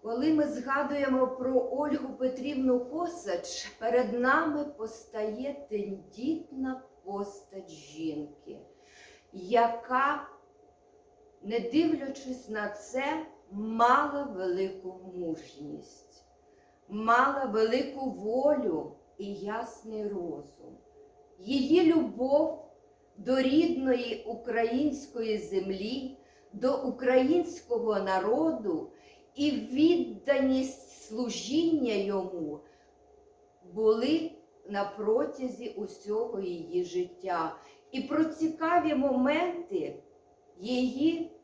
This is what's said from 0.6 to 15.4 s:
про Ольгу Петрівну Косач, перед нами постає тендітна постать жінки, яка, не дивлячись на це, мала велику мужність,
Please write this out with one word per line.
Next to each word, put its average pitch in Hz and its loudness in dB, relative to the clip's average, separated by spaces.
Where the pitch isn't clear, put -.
про 254 0
Ольгу 277 -2
Петрівну 254 0
Косач, 294 -6
перед 240 0
нами 294 2
постає 220 -8
тендітна 254 -6
постать 196 -10
жінки, 151 -10
яка, 233 0
не 220 -2
дивлячись 269 0
на 208 -4
це, 294 -4
мала 240 2
велику 185 -4
мужність, 156 -10